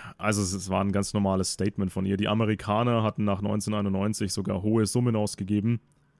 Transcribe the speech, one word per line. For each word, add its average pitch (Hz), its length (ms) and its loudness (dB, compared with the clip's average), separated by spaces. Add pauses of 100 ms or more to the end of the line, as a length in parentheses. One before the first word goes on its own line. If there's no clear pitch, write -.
(180)
Also 104 240 0
es, 92 120 0
es 92 160 -6
war 92 140 2
ein 98 80 0
ganz 98 220 0
normales 95 380 2
Statement 95 400 -2
von 95 160 -2
ihr. 98 100 0
Die 104 100 0
Amerikaner 110 760 2
hatten 107 200 0
nach 101 200 0
neunzehnhunderteinundneunzig 104 920 -2
sogar 98 300 -4
hohe 110 240 4
Summen 120 280 2
ausgegeben. 104 640 0 (400)